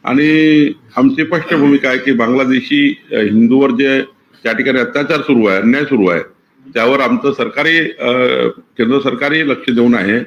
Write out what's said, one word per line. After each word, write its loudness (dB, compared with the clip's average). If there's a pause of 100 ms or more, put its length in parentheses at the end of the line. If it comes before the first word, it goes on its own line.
आणि 2 (240)
आमची 0
स्पष्ट -4
भूमिका 2
आहे -2
की -2
बांगलादेशी, 0 (100)
अ, -4
हिंदूवर 2
जे 0 (400)
त्या -4
ठिकाणी -2
अत्याचार -2
सुरू 2
आहे, 0
अन्याय 0
सुरू 0
आहे, 0 (540)
त्यावर 0
आमचं 0
सरकारी, -2
अ, -4 (360)
केंद्र -4
सरकारही -2
लक्ष -4
देऊन 2
आहे. 0